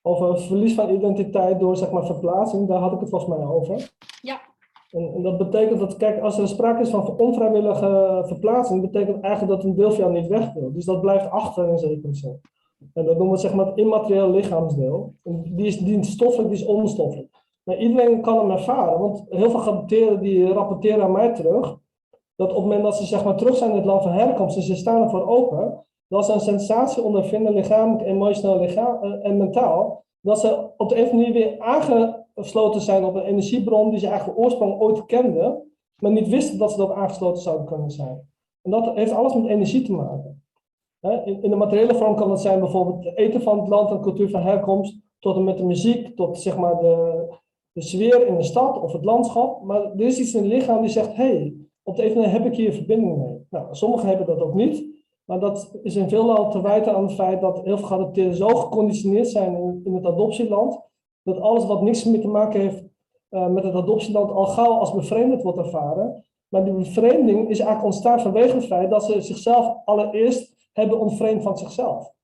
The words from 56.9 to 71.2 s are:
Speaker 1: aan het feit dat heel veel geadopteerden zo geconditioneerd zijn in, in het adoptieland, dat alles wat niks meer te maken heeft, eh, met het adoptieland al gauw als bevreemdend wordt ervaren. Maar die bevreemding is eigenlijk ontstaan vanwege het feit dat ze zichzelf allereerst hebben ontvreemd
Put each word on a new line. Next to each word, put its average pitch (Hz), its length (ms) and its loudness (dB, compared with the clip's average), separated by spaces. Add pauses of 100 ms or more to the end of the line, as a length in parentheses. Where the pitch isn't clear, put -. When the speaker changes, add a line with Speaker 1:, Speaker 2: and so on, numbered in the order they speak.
Speaker 1:
aan 196 80 0
het 185 100 -4
feit 185 280 -2
dat 185 220 -2
heel 196 140 -2
veel - 100 -8
geadopteerden 185 480 0
zo 196 120 0
geconditioneerd 214 800 2
zijn 185 280 -2
in, 180 280 -6
in 190 100 -4
het 180 120 -4
adoptieland, 208 720 0 (440)
dat 185 160 -2
alles 214 260 2
wat 190 160 0
niks 220 220 0
meer 220 180 2
te 202 60 -4
maken 208 340 0
heeft, - 220 -4 (460)
eh, 185 180 -2
met 190 160 0
het 185 100 -2
adoptieland 202 580 0
al 196 140 2
gauw 233 260 2
als 220 220 0
bevreemdend 233 480 0
wordt 180 160 -4
ervaren. 170 680 -4 (220)
Maar 190 160 0
die 196 100 0
bevreemding 220 680 2 (100)
is 208 100 -2
eigenlijk 214 260 0
ontstaan 240 340 2
vanwege 240 360 2
het 254 100 -2
feit 185 240 0
dat 214 140 2
ze 214 180 -2
zichzelf 233 540 0 (100)
allereerst 214 720 0 (180)
hebben 214 260 0
ontvreemd 214 440 0